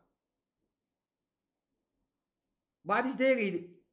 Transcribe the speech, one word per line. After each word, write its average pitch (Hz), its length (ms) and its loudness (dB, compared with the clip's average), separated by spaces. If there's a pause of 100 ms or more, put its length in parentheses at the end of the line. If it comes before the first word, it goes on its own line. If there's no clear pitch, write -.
(2750)
بعد 214 200 0
إيش 254 120 -4
دا 262 120 2
يريد؟ 196 640 -2